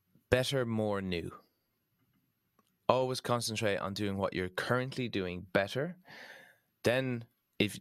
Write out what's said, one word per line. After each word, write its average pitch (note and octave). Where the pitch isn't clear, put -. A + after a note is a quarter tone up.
better, B2+
more, G#2+
new. F2+
Always B2+
concentrate A2
on G2
doing G2
what G2
you're F#2
currently B2+
doing F2+
better. B2+
Then B2
if, G#2